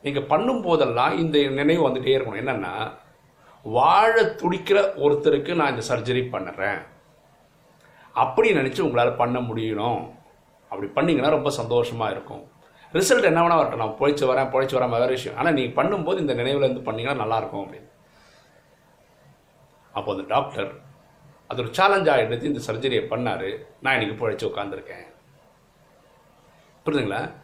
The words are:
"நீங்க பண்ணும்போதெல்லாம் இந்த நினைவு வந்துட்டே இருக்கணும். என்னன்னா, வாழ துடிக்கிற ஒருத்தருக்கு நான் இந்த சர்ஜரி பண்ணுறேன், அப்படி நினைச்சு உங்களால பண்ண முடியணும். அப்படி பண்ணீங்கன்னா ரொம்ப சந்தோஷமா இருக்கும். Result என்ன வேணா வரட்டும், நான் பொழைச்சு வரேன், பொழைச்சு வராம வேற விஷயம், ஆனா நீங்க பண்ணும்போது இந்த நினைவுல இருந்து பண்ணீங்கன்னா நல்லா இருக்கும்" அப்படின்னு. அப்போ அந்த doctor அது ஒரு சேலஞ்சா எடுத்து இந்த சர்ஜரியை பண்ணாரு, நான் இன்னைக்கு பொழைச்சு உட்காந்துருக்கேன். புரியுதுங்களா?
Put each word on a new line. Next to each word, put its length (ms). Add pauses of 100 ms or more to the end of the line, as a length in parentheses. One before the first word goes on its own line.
"நீங்க 160
பண்ணும்போதெல்லாம் 920
இந்த 360
நினைவு 420
வந்துட்டே 20
இருக்கணும். 480
என்னன்னா, 580 (640)
வாழ 600
துடிக்கிற 560 (160)
ஒருத்தருக்கு 600
நான் 240
இந்த 160
சர்ஜரி 200
பண்ணுறேன், 720 (1300)
அப்படி 400
நினைச்சு 320
உங்களால 320
பண்ண 240
முடியணும். 760 (540)
அப்படி 220
பண்ணீங்கன்னா 380
ரொம்ப 200
சந்தோஷமா 640
இருக்கும். 460 (360)
Result 300
என்ன 180
வேணா 140
வரட்டும், 240
நான் 180
பொழைச்சு 300
வரேன், 260
பொழைச்சு 240
வராம 120
வேற 160
விஷயம், 320
ஆனா 140
நீங்க 320
பண்ணும்போது 340
இந்த 160
நினைவுல 300
இருந்து 180
பண்ணீங்கன்னா 380
நல்லா 180
இருக்கும்" 280
அப்படின்னு. 220 (2000)
அப்போ 180
அந்த 160
doctor 460 (760)
அது 140
ஒரு 100
சேலஞ்சா 440
எடுத்து 380
இந்த 200
சர்ஜரியை 280
பண்ணாரு, 640 (160)
நான் 200
இன்னைக்கு 280
பொழைச்சு 220
உட்காந்துருக்கேன். 540 (1800)
புரியுதுங்களா? 460 (120)